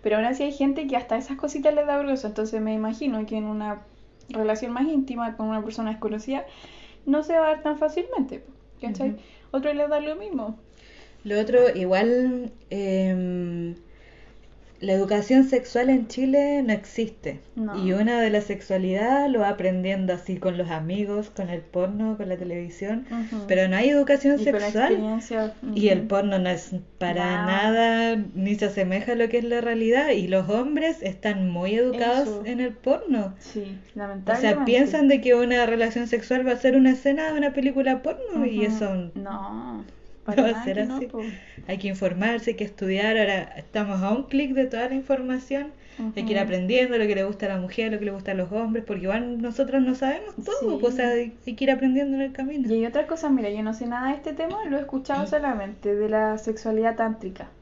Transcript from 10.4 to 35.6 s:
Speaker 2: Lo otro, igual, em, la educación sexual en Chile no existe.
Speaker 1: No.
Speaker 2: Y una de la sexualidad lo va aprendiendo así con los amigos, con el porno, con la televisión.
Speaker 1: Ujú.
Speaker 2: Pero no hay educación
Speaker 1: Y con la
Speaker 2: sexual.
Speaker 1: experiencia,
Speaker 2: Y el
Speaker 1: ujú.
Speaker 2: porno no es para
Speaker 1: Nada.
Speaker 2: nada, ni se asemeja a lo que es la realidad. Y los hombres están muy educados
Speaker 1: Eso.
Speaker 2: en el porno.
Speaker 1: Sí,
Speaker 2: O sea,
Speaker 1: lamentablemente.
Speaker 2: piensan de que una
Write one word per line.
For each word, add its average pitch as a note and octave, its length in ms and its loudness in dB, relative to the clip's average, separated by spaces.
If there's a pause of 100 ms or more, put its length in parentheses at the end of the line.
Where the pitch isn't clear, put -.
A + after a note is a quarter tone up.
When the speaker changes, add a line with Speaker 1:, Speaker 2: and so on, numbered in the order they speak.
Speaker 2:
Lo G#3 160 0
otro, B3 360 8
igual, A#3 760 2 (180)
em, F3+ 1040 0 (1080)
la F#3+ 100 -2
educación G#3 540 4
sexual B3+ 440 2
en B3 200 4
Chile C#4+ 520 2
no A3+ 120 0
existe. G#3 680 -6 (160)
Speaker 1:
No. G#3+ 280 -4
Speaker 2:
Y F#3 100 2
una A3+ 280 2
de A3 80 4
la G#3 120 2
sexualidad G3+ 880 0
lo A#3+ 100 2
va G3+ 100 2
aprendiendo F#3 640 0
así F3+ 240 -6
con F3+ 200 -2
los F3 120 -2
amigos, G3+ 600 -4
con F#3 200 -8
el E3+ 120 -6
porno, G#3 560 -2
con G#3 100 -6
la F#3 100 -2
televisión. F3+ 720 -6
Speaker 1:
Ujú. A3 380 -6
Speaker 2:
Pero F#3+ 220 4
no F#3 80 2
hay B3 120 4
educación C#4+ 500 6
Speaker 1:
Y G#3+ 40 0
con A#3+ 100 4
la G#3 60 2
Speaker 2:
sexual. G#3+ 320 2
Speaker 1:
experiencia, A3 640 0 (200)
Speaker 2:
Y G#3 140 4
el F#3 120 6
Speaker 1:
ujú. A3 100 -4
Speaker 2:
porno G3 300 2
no F3+ 100 2
es F3 220 -4 (280)
para F3+ 460 0
Speaker 1:
Nada. - 0 - (680)
Speaker 2:
nada, G#3+ 140 0 (100)
ni G3 200 0
se G#3 100 -2
asemeja G3 480 0
a - 20 0
lo A#3 140 2
que A#3 100 0
es A#3 60 -2
la A#3+ 160 0
realidad. A#3 500 2
Y F#3 160 2
los F#3 220 2
hombres D4 520 0
están F#3+ 480 -2
muy F3+ 260 -2
educados A#3+ 520 2
Speaker 1:
Eso. G#3 180 -6
Speaker 2:
en A#3+ 140 -4
el B3 140 -2
porno. B3 680 0
Speaker 1:
Sí, - 220 -10
Speaker 2:
O G3 340 -14
sea, - 0 -
Speaker 1:
lamentablemente. G#3+ 680 0
Speaker 2:
piensan C#4 420 4
de C4+ 140 6
que B3 140 6
una A#3+ 300 4